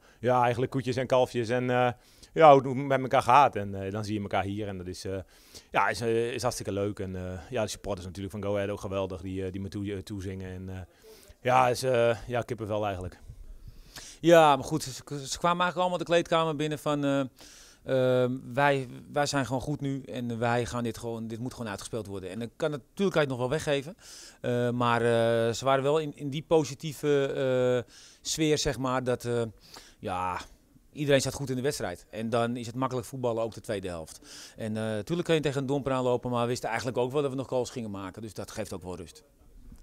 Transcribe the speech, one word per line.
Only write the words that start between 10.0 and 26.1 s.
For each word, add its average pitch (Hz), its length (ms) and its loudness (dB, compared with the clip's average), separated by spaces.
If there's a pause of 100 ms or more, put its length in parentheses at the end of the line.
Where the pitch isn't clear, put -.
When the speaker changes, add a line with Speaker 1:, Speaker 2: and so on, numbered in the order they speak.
Speaker 1:
En, 92 180 -10
eh, 92 120 -10 (600)
ja, 123 280 4
is, 123 140 -2
eh, 117 340 4 (100)
ja, 120 140 -2
kippenvel 107 420 -4
eigenlijk. 92 360 -6 (1000)
Speaker 2:
Ja, 160 360 10
maar 131 100 -2
goed, 156 180 -2
ze, 131 80 -8
ze - 120 -14 (340)
kwamen 175 240 0
eigenlijk 175 140 -2
allemaal 180 220 0
de 165 60 -2
kleedkamer 165 520 2
binnen 151 240 -4
van, 147 240 -2
eh, 139 160 2 (640)
ehm, 127 480 4 (220)
wij, 139 340 2 (240)
wij 143 140 2
zijn 139 200 0
gewoon 123 160 -2
goed 147 200 -4
nu 135 200 -4
en 120 380 -6
wij 120 260 2
gaan 120 180 -4
dit 113 140 -4
gewoon, 117 300 -8
dit 113 120 -8
moet 123 140 -6
gewoon 113 160 -8
uitgespeeld 101 380 -6
worden. 95 220 -8
En 101 100 -8
dan 117 160 -6
kan, 156 160 -2
natuurlijk - 240 -12
kan 196 160 2
je 170 80 2
het 151 80 4
nog 131 100 -4
wel 123 120 0
weggeven, 143 460 -2 (460)
eh, 123 280 0
maar, 120 320 2
eh, 117 520 4
ze 123 120 -4
waren 135 180 4
wel 147 160 4
in, 151 160 -6